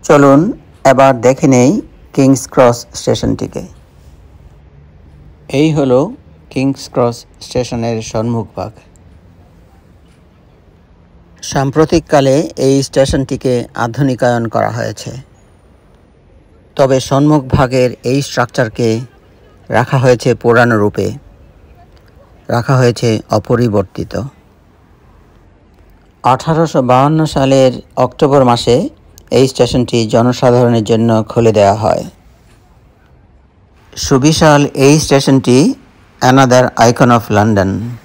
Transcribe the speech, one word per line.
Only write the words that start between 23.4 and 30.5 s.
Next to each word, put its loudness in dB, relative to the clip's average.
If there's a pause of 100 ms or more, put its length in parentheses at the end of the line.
আঠারোশো -2 (100)
বাহান্ন 2 (140)
সালের 2 (320)
অক্টোবর 2 (100)
মাসে 0 (640)
এই 4
স্টেশনটি -2 (160)
জনসাধারণের 2